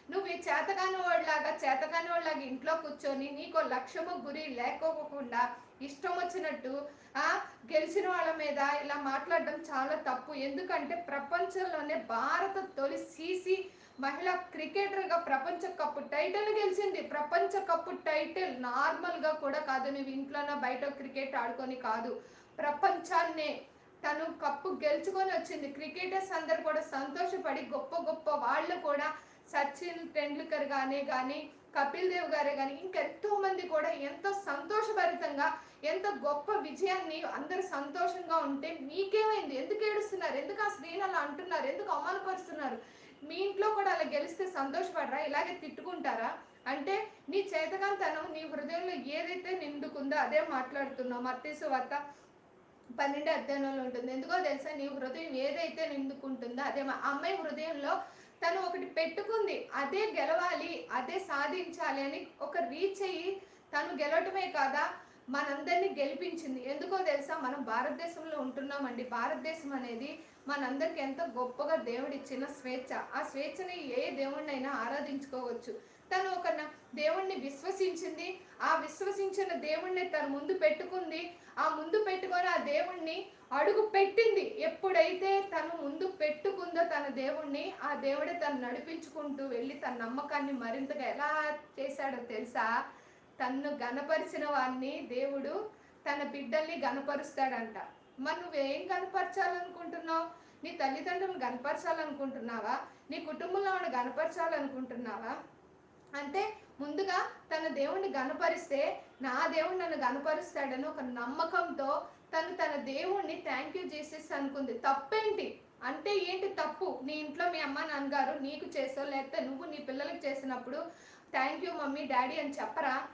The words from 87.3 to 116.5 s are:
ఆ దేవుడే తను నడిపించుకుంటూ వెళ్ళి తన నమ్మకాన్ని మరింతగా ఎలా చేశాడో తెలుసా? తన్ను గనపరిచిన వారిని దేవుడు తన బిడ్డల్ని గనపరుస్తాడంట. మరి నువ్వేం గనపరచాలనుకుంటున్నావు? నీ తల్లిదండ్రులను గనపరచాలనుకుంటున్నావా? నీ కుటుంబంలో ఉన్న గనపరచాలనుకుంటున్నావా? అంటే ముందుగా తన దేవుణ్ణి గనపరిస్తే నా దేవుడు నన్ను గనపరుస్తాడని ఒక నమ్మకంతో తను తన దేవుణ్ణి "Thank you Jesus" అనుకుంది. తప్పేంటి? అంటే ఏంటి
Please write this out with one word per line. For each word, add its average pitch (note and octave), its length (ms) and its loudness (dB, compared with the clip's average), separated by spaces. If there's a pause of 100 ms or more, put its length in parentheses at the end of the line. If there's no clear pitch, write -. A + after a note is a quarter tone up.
ఆ C#4+ 100 0
దేవుడే C#4+ 400 0
తను C#4+ 280 0
నడిపించుకుంటూ C#4 840 -6
వెళ్ళి C4 280 -2
తన C#4 180 -4
నమ్మకాన్ని C#4 600 -2
మరింతగా C4 520 -2
ఎలా D4+ 520 2 (220)
చేశాడో C4+ 440 -4
తెలుసా? A#3 640 0 (600)
తన్ను C#4 240 0
గనపరిచిన D4 800 0
వారిని C4 600 0
దేవుడు C#4 580 -2 (400)
తన C#4+ 140 0
బిడ్డల్ని D#4 640 0
గనపరుస్తాడంట. C4+ 880 0 (440)
మరి D#4+ 220 0
నువ్వేం E4 560 0
గనపరచాలనుకుంటున్నావు? F4 1300 0 (360)
నీ D#4 80 -6
తల్లిదండ్రులను F4+ 720 0
గనపరచాలనుకుంటున్నావా? C4+ 1400 -2 (300)
నీ - 80 -4
కుటుంబంలో F#4 520 0
ఉన్న F4 300 0
గనపరచాలనుకుంటున్నావా? B3+ 1400 -2 (840)
అంటే F#4+ 340 0 (260)
ముందుగా F4+ 520 0 (240)
తన D#4+ 120 0
దేవుణ్ణి D#4+ 460 0
గనపరిస్తే C#4 880 0 (180)
నా C4+ 260 2
దేవుడు E4 300 2
నన్ను E4 200 -2
గనపరుస్తాడని C#4 920 0
ఒక D#4 120 -6
నమ్మకంతో D4 1080 0 (300)
తను F4 180 0
తన D#4 200 2
దేవుణ్ణి E4 720 -2
"Thank C#4 300 -2
you D4+ 180 -4
Jesus" D4+ 380 -8
అనుకుంది. C#4 400 -2
తప్పేంటి? C#4+ 880 2 (220)
అంటే D#4+ 340 0
ఏంటి F#4 440 0